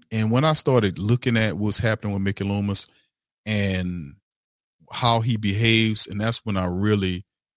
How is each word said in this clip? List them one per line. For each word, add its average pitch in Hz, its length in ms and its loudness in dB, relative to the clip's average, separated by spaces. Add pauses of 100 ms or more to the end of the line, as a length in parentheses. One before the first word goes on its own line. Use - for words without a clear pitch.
(120)
and 110 200 0
when 127 120 2
I 156 100 2
started 113 460 2
looking 117 360 0
at 110 220 0
what's 104 220 0
happening 107 340 -2
with 98 80 -4
Mickey 98 220 -4
Loomis 101 440 -2 (580)
and 92 680 -4 (760)
how 117 280 4
he 113 160 -2
behaves, 110 720 2
and 104 140 -6
that's 113 240 -2
when 101 120 -2
I 92 80 -2
really 92 600 0 (320)